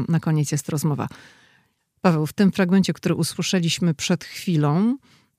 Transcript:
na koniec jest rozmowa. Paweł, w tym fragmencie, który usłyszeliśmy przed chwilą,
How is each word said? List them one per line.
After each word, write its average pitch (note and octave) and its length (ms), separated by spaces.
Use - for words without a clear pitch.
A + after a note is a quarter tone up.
na E3 120
koniec D3+ 320
jest - 180
rozmowa. D3 380
Paweł, D#3+ 240
w - 80
tym G3 180
fragmencie, F#3 420
który E3 220
usłyszeliśmy E3+ 760
przed - 300
chwilą, F3 760